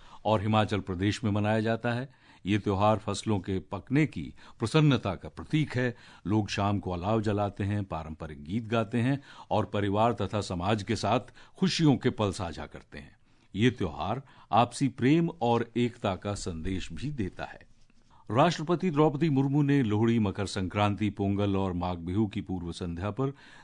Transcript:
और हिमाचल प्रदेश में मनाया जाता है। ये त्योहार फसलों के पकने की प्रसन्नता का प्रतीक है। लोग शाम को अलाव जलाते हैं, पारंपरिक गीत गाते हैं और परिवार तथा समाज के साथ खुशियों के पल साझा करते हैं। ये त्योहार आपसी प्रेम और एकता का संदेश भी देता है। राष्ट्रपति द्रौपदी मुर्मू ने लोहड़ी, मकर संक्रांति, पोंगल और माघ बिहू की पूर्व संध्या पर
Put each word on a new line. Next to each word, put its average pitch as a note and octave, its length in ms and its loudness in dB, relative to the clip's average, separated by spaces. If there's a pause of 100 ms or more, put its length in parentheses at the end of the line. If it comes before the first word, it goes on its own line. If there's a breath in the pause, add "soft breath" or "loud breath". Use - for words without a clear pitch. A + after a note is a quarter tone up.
(240 loud breath)
और G#2 180 2
हिमाचल G#2+ 380 2
प्रदेश G2 440 -2
में G#2 60 2
मनाया G#2 300 2
जाता A2+ 320 -2
है। B2 160 -6 (360 soft breath)
ये G2+ 140 2
त्योहार G#2 400 4
फसलों G2+ 420 -2
के F#2+ 220 -4
पकने C3 440 -2
की C#2+ 260 -8 (260 loud breath)
प्रसन्नता B2+ 560 2
का D#2 140 -12
प्रतीक - 460 -4
है। B2 200 -2 (320 loud breath)
लोग G#2 220 0
शाम G2+ 300 0
को F#2 120 -6
अलाव F#2+ 300 0
जलाते G2+ 440 -2
हैं, G#2 200 -2
पारंपरिक D#2 600 -10
गीत G#2 200 -4
गाते A2+ 340 0
हैं C3+ 220 0 (300 loud breath)
और G2+ 140 2
परिवार G#2 480 2
तथा G#2 280 -2
समाज F#2+ 420 -2
के G#2 140 -2
साथ G#2+ 380 -2 (240 loud breath)
खुशियों D#3 380 4
के B2 140 0
पल G2+ 220 -2
साझा D#2+ 340 -8
करते - 320 -18
हैं। - 180 -20 (380 soft breath)
ये A2+ 160 4
त्योहार F#2+ 520 -4 (300 loud breath)
आपसी A#2+ 360 4
प्रेम D3+ 400 2 (140)
और A#2 240 2 (100)
एकता A2+ 400 0
का G2+ 180 -6
संदेश F2+ 580 -6
भी A2+ 180 -8
देता G2 340 -6
है। - 160 -16 (680 soft breath)
राष्ट्रपति D#3+ 640 2
द्रौपदी D3+ 400 4
मुर्मू C#3 320 4
ने C#3 200 4
लोहड़ी, A2+ 360 4
मकर G2+ 280 0
संक्रांति, G#2 640 0
पोंगल G2+ 460 0
और F#2+ 160 0
माघ F2+ 260 -4
बिहू F#2 280 0
की G2+ 140 -6
पूर्व E2+ 320 -6
संध्या F2 380 -6
पर C3+ 220 -2 (320 loud breath)